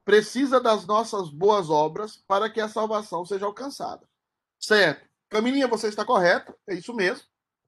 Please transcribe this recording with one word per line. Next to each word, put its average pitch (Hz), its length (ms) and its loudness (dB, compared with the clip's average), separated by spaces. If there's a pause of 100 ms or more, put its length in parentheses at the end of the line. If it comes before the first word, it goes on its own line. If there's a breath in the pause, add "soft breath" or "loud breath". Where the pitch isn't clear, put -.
precisa 240 540 4
das 226 260 2
nossas 208 440 -2
boas 185 400 2
obras 160 480 -2 (100)
para 202 220 0
que 220 120 -6
a 214 80 -4
salvação 214 560 -6
seja 196 200 -6
alcançada." 208 600 -10 (520)
Certo. 190 460 2 (220)
Camilinha, 254 400 0
você 220 200 -2
está 214 180 -6
correta, 190 500 2 (120)
é 196 80 -8
isso 180 180 -12
mesmo. 208 320 -2 (420)